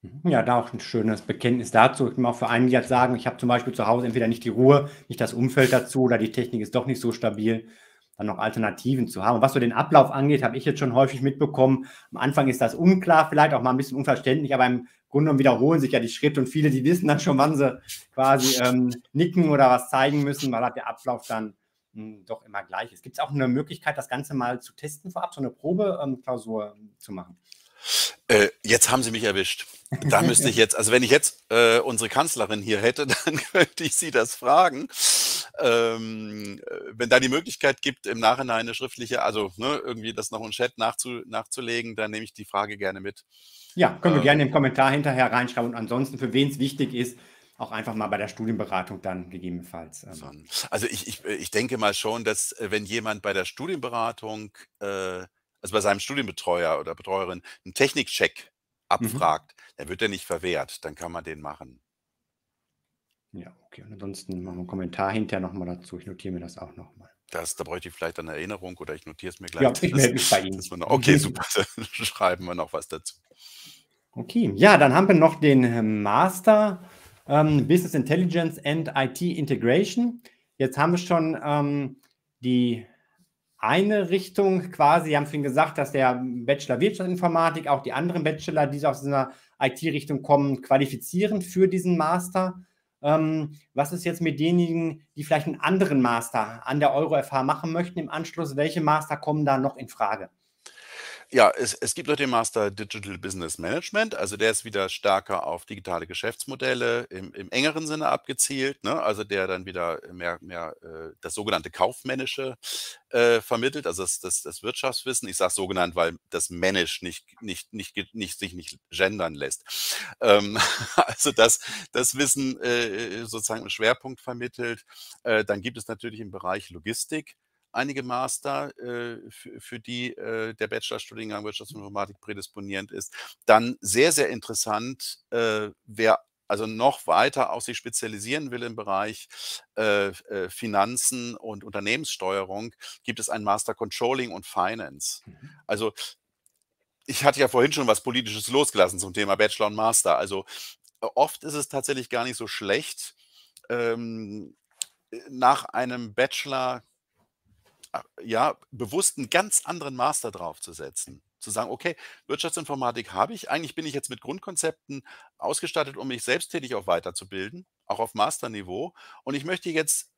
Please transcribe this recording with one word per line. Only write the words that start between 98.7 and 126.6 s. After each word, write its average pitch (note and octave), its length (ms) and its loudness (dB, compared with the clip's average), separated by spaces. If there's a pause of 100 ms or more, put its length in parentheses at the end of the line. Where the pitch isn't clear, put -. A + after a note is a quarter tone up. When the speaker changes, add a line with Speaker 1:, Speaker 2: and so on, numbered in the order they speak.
Speaker 1:
Master D3+ 340 2
kommen D3+ 280 -2
da C3+ 140 4
noch C3+ 180 -2
in C3 120 -14
Frage? G2+ 420 -4 (1000)
Speaker 2:
Ja, A#2 200 8
es, - 240 -2
es - 200 -4
gibt C#3 140 -8
noch D3 80 2
den C#3 140 0
Master A2+ 400 0
Digital G2+ 480 -10
Business F#2 400 -8
Management, F3+ 560 -4
also G2+ 220 -4
der A2 160 4
ist - 120 -4
wieder G2 240 -2
stärker G2 580 0
auf F2 200 -8
digitale F2+ 400 -6
Geschäftsmodelle A#2+ 1040 -4
im, F#2+ 240 -14
im G2 160 -14
engeren D3+ 360 0
Sinne D3+ 220 -4
abgezielt, C3+ 760 -4
ne? C3+ 180 -2
Also G#2+ 220 -2
der G2 220 -2
dann F#2 200 -6
wieder F2 340 -6 (120)
mehr, F2 280 -6
mehr, E2+ 420 -12
äh, D#2+ 380 -16
das - 140 -10
sogenannte G2 360 -4
Kaufmännische, C3 840 -4 (540)
äh, A#2 300 6
vermittelt, A#2+ 460 -4
also E2+ 160 -4
das, - 180 -4
das, - 220 -4
das - 200 -14
Wirtschaftswissen. B2 640 -4
Ich F#2 80 -8
sag F2+ 140 2
sogenannt, F#2 460 -2
weil E2+ 200 0 (140)
das - 200 -4
Männisch F#2 520 0
nicht, F2 240 -12 (140)
nicht, G2 320 -12
nicht G2+ 220 -12
ge-, G2 180 -8
nicht, G#2+ 260 -10
sich F#2+ 140 -8
nicht - 260 -16 (120)
gendern F#2+ 440 -2
lässt. C#2 300 -8 (560)
Ähm, G#2 380 4 (200)
<laughs> - 180 -4
also - 360 2
das, A2+ 280 6 (320)
das B2 240 0
Wissen, C3+ 440 -2
äh, A2+ 600 -2
äh, A#2 60 -10
sozusagen A2+ 360 -6
im G2 80 -14
Schwerpunkt B2 500 0
vermittelt. A#2+ 640 -8 (400)
Äh, A2 200 2
dann G2+ 160 -2
gibt A#2 180 -8
es - 100 -14
natürlich A2 320 -12
im G#2 100 -14
Bereich F#2 400 -6